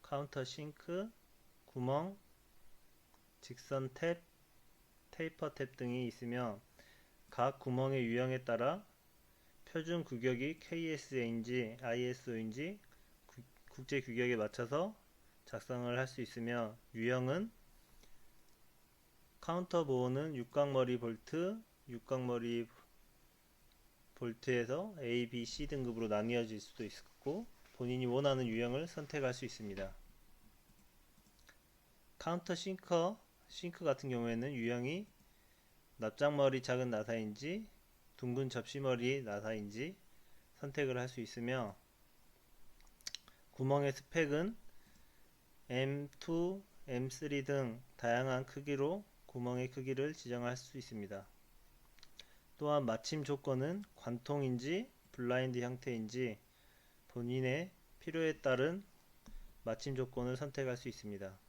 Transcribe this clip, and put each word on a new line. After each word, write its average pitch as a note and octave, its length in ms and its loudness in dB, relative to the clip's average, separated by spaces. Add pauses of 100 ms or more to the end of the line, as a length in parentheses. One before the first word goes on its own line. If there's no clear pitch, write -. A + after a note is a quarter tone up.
카운터 C#3+ 440 -2
싱크, E3+ 680 -6 (540)
구멍, C#3+ 520 0 (1200)
직선 C3 500 -4
탭, E3+ 300 -2 (880)
테이퍼 D#3+ 420 -6
탭 C3 240 -6
등이 B2 300 0
있으며, A#2+ 520 -2 (720)
각 C3 300 2
구멍의 C3 480 2
유형에 B2+ 380 2
따라 B2+ 420 2 (800)
표준 E3 380 -2
규격이 B2+ 560 0
케이에스에이인지 B2 1200 -2
아이에스오인지 B2 1000 -2 (460)
구-, - 160 -18 (260)
국제 C3+ 320 -2
규격에 B2 360 2
맞춰서 B2 600 0 (480)
작성을 B2 540 -2
할 C3 80 0
수 B2+ 160 -8
있으며, A#2 560 -2 (160)
유형은 B2+ 580 2 (1900)
카운터 F3 420 2
보호는 C3+ 520 2
육각머리 B2+ 600 4
볼트, D#3+ 640 -2 (280)
육각머리 A#2+ 800 0 (1500)
볼트에서 B2 880 0
A, A#2+ 280 2
B, A#2+ 160 -4
C C#3+ 220 -6
등급으로 A#2+ 400 0
나뉘어질 A2 540 2
수도 - 240 -8
있고, D#3+ 640 -6 (240)
본인이 B2+ 340 0
원하는 C3 400 4
유형을 A#2+ 400 0
선택할 C#3+ 480 -2
수 C3 100 -8
있습니다. G2 520 -6 (2250)
카운터 F3 360 0
싱커, F#3 680 0 (280)
싱크 - 360 -8
같은 C#3 260 2
경우에는 A#2+ 440 2
유형이 B2 540 0 (880)
납작머리 C3+ 680 4
작은 B2+ 260 2
나사인지 A2+ 800 -2 (500)
둥근 B2+ 320 0
접시머리 B2+ 760 0
나사인지 G#2+ 720 -4 (640)
선택을 C#3 400 0
할 B2 100 -2
수 B2 120 -8
있으며, A#2 560 -2 (1700)
구멍의 C#3 420 4
스펙은 E3 640 2 (1120)
엠 C#3 400 0 (120)
투, F3 420 0 (240)
엠 B2+ 240 0
쓰리 C#3+ 340 -2
등 C3 380 0 (140)
다양한 B2+ 500 2
크기로 C#3+ 580 0 (220)
구멍의 B2 460 -2
크기를 C3+ 420 -2
지정할 A#2+ 420 -2
수 - 220 -12
있습니다. G2+ 480 -8 (1300)
또한 D3 260 4
마침 B2 400 0
조건은 C#3+ 580 0 (140)
관통인지 C3+ 920 0 (220)
블라인드 B2 500 0
형태인지 A#2+ 800 -2 (720)
본인의 C3 640 0 (260)
필요에 D#3+ 420 0
따른 C#3+ 440 4 (800)
마침 A2+ 320 -2
조건을 B2+ 400 0
선택할 C3+ 400 -2
수 A#2+ 120 -8
있습니다. G2 480 -8 (120)